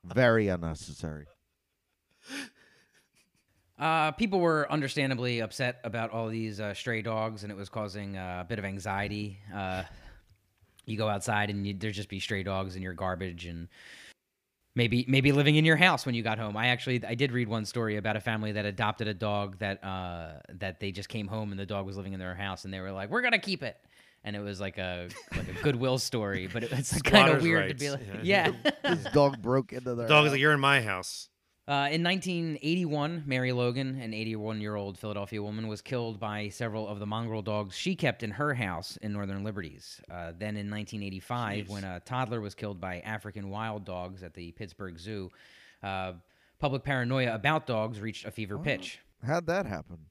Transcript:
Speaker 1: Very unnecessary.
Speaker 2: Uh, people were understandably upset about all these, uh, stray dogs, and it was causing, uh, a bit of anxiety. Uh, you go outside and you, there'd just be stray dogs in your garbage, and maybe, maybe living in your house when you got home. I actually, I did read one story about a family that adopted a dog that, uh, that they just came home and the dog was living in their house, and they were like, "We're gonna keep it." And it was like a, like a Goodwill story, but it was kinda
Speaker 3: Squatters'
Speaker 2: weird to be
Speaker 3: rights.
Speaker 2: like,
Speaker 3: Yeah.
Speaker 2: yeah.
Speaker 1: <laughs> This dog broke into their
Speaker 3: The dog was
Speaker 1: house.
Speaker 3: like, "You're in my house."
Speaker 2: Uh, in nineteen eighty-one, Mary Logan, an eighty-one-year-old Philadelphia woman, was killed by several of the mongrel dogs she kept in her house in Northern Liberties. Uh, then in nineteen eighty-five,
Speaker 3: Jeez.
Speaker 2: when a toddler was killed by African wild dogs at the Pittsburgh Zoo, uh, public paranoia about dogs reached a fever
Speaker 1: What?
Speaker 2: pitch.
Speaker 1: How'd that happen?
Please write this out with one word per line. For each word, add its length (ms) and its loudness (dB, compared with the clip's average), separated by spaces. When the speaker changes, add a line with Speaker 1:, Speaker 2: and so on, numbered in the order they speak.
Speaker 1:
Very 460 6
unnecessary. 760 -4
Speaker 2:
Uh, 320 4
people 280 2
were 320 6
understandably 680 2
upset 440 -2
about 280 -2
all 160 0
these, 320 -4
uh, 140 -2
stray 280 -2
dogs, 420 -2
and 80 -8
it 40 -8
was 140 -8
causing, 460 -6
uh, 260 -6
a 60 -6
bit 120 -4
of 60 -4
anxiety. 760 -4
Uh, 300 -4
you 120 -4
go 100 0
outside 420 0
and 160 -2
you, 80 -2
there'd 200 -4
just 160 -6
be 100 -4
stray 240 -2
dogs 320 -2
in 80 -6
your 100 -4
garbage, 540 -4
and 200 -8
maybe, 320 4
maybe 240 6
living 240 6
in 100 8
your 120 8
house 280 6
when 80 0
you 80 0
got 160 0
home. 180 -4
I 120 2
actually, 360 2
I 120 -2
did 160 2
read 160 0
one 180 0
story 320 0
about 180 0
a 40 0
family 320 0
that 140 0
adopted 420 0
a 80 -2
dog 440 -2
that, 240 -2
uh, 500 -6
that 200 -6
they 120 -4
just 180 -10
came 180 -4
home 220 -4
and 100 -6
the 60 -4
dog 220 -2
was 100 -8
living 160 -6
in 60 -6
their 160 -6
house, 300 -6
and 80 -8
they 80 -6
were 100 -6
like, 180 -6
"We're 140 0
gonna 160 2
keep 240 -4
it." 140 -6
And 120 -6
it 60 -4
was 200 -6
like 160 -6
a, 320 -4
like 120 -4
a 160 -8
Goodwill 340 2
story, 480 -2
but 180 -4
it 60 -6
was 220 0
kinda 80 0
Speaker 3:
Squatters' 320 10
Speaker 2:
weird 280 4
to 60 -2
be 140 -4
Speaker 3:
rights. 180 -6
Speaker 2:
like, 160 -8
Speaker 3:
Yeah. 280 4
Speaker 2:
yeah. 80 4
Speaker 1:
<laughs> 120 2
This 160 -6
dog 300 6
broke 320 2
into 220 -4
their 100 -2
Speaker 3:
The 80 6
dog 100 10
was 60 6
Speaker 1:
house. 40 4
Speaker 3:
like, 80 2
"You're 120 8
in 60 4
my 240 6
house." 460 -4
Speaker 2:
Uh, 240 2
in 120 2
nineteen 600 0
eighty-one, 640 0
Mary 240 2
Logan, 500 0
an 120 -6
eighty-one-year-old 840 -4
Philadelphia 440 -4
woman, 260 -4
was 140 -6
killed 380 -4
by 300 -4
several 380 -4
of 120 -6
the 60 -4
mongrel 380 -2
dogs 340 -2
she 180 0
kept 280 0
in 80 -4
her 220 0
house 440 -2
in 160 -4
Northern 300 -2
Liberties. 580 -8
Uh, 260 -8
then 200 -4
in 120 -4
nineteen 320 -6
eighty-five, 680 -4
Speaker 3:
Jeez. 20 -14
Speaker 2:
when 140 -6
a 180 -6
toddler 400 -2
was 140 -8
killed 260 -8
by 200 -6
African 500 -8
wild 340 -6
dogs 380 -8
at 100 -14
the 180 -12
Pittsburgh 480 -12
Zoo, 300 -8
uh, 300 -4
public 240 0
paranoia 500 2
about 340 2
dogs 340 0
reached 240 -6
a 60 -8
fever 260 -6
Speaker 1:
What? 80 -6
Speaker 2:
pitch. 340 -2
Speaker 1:
How'd 220 0
that 180 0
happen? 340 -8